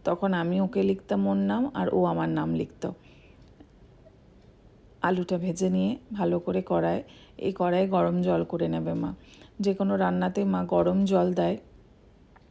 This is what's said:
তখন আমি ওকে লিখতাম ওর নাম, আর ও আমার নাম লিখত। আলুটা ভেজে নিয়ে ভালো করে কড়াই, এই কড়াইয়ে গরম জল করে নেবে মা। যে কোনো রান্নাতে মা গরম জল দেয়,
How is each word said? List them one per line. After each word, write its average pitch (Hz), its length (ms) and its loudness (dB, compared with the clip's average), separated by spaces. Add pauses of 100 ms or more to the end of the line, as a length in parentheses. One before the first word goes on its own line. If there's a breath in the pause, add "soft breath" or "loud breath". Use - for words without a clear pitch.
তখন 185 300 0
আমি 175 260 0
ওকে 190 220 0
লিখতাম 196 440 0
ওর 196 100 2
নাম, 208 380 0
আর 185 180 -2
ও 185 120 2
আমার 165 240 0
নাম 160 260 -2
লিখত। - 360 -6 (2000 loud breath)
আলুটা 180 360 0
ভেজে 185 320 0
নিয়ে 190 260 0 (160)
ভালো 175 260 0
করে 185 280 -2
কড়াই, 170 360 0 (360 loud breath)
এই - 140 -4
কড়াইয়ে 185 360 0
গরম 180 340 2
জল 175 220 2
করে 170 240 -2
নেবে 165 260 -4
মা। 113 200 -4 (460 loud breath)
যে 196 140 2
কোনো 196 220 0
রান্নাতে 185 480 0
মা 185 200 0
গরম 180 400 2
জল 180 300 2
দেয়, 170 220 0 (920)